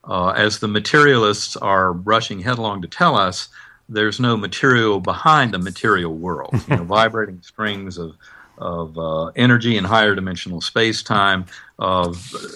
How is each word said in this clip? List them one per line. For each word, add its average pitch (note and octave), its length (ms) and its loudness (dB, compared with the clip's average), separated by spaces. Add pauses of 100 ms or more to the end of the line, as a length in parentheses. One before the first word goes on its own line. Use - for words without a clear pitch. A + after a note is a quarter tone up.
uh, F2+ 260 -2
as G#2 280 0
the A2 100 -4
materialists A2 880 4
are F#2+ 360 2
rushing G#2 480 -2
headlong G#2+ 420 -4
to E2+ 60 -10
tell E3 280 2
us, F#2+ 320 -2 (400)
there's G#2+ 320 -2
no B2 160 2
material A2 640 2
behind A#2+ 520 2
the F#2 60 -4
material F#2 560 -2
world. D#2+ 400 -6 (140)
You A#2 80 2
know, F2 80 -2
<laughs> F#2+ 160 0
vibrating A2 400 0
strings G2 560 -8
of, E2 180 -10 (440)
of, E2+ 400 -8
uh, D#2+ 300 -4
energy A#2 500 2
and F#2 80 -2
higher G#2+ 280 4
dimensional F#2 460 -6
space-time. G#2 840 0 (320)
Of, F2+ 560 -2 (220)